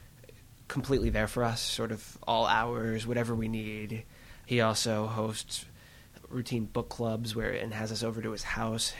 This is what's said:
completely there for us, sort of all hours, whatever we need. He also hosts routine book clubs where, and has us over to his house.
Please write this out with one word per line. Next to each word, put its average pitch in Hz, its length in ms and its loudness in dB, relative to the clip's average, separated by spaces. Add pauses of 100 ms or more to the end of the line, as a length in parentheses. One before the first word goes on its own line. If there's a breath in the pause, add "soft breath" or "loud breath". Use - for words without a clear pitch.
(720 loud breath)
completely 123 380 2
there 107 180 4
for 123 160 0
us, 117 180 2
sort 113 300 -2
of - 340 -8
all 113 200 4
hours, 113 600 2
whatever 117 300 2
we 113 140 0
need. 107 560 -4 (400 loud breath)
He 123 160 4
also 110 440 4
hosts 110 600 -4 (640 loud breath)
routine 120 340 -2
book 117 240 -2
clubs 113 480 -2
where, 110 160 0
and 110 220 -2
has 110 180 -2
us 110 120 -2
over 113 180 -2
to 113 100 -2
his 104 120 -6
house. 113 560 -2